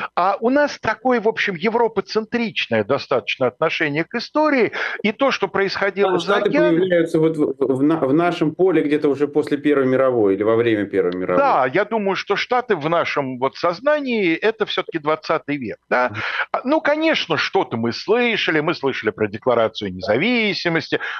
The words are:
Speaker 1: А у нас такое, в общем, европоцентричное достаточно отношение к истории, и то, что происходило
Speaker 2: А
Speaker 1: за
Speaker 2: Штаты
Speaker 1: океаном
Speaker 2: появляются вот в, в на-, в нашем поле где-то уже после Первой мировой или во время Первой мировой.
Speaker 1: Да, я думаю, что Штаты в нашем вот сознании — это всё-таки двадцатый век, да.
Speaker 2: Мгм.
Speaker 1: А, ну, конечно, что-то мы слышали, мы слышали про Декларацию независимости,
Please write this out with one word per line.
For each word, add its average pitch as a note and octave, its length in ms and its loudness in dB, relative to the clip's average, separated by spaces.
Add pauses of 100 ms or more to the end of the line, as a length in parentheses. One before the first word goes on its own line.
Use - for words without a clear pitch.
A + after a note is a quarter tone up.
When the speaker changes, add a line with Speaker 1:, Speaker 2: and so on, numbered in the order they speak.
(160)
Speaker 1:
А F#3+ 240 0
у A3+ 100 0
нас C#4+ 300 0
такое, A#3 420 0
в G3 60 -2
общем, G#3 280 -2
европоцентричное G#3+ 1300 -2
достаточно B2 640 -2
отношение D#3 560 0
к - 120 -10
истории, C#4 560 0 (320)
и G#3 80 0
то, C4 200 0
что - 160 -2
происходило F#3+ 680 0
Speaker 2:
А F3 40 0
Speaker 1:
за E3+ 140 -4
Speaker 2:
Штаты G#3 160 0
Speaker 1:
океаном E3 300 4
Speaker 2:
появляются E3+ 400 2
вот D#3+ 180 2
в, D3+ 220 0
в C3 240 0
на-, D#3 160 2
в C3+ 140 0
нашем D#3+ 420 2
поле F3 280 4
где-то D3 260 2
уже C#3 180 0
после D3 300 0
Первой C#3 280 2
мировой B2+ 500 4
или G2+ 80 -2
во A2+ 120 2
время A2+ 300 2
Первой F2+ 300 0
мировой. F2+ 260 0
Speaker 1:
Да, E3+ 300 2
я F#3+ 140 0
думаю, G3+ 300 -2
что G3 200 -4
Штаты A#3+ 400 0
в D3 140 -2
нашем C#3 500 -2
вот C3 160 -2
сознании — A3+ 840 0
это G#3+ 240 -2
всё-таки - 340 -4
двадцатый D3+ 580 -2
век, G#2+ 200 -8 (120)
да. G#3 200 2
Speaker 2:
Мгм. G#2+ 80 -10 (340)
Speaker 1:
А, - 120 -4
ну, D4+ 180 0
конечно, D4+ 560 0
что-то D#3+ 400 -2
мы A2+ 160 -2
слышали, G#3 680 0
мы D#3 140 0
слышали A2+ 380 -4
про G#2+ 160 -2
Декларацию A2 680 -2
независимости, E3 1040 -2 (200)